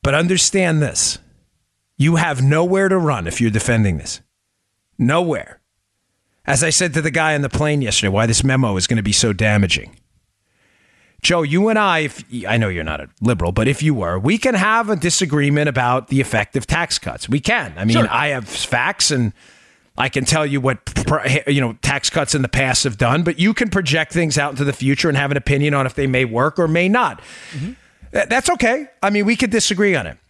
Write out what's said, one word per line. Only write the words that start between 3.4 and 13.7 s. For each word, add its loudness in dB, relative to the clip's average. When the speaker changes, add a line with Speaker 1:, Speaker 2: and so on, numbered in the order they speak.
Speaker 1:
you're 4
defending 0
this. -10
Nowhere. 0
As 0
I 0
said 0
to -2
the -2
guy 0
on 0
the -2
plane 0
yesterday, -2
why 2
this 0
memo 2
is -2
gonna 0
be -2
so 2
damaging. 0
Joe, 2
you 2
and 2
I, 2
if, -6
I 0
know 2
you're -4
not -6
a -16
liberal, 0
but 2
if 0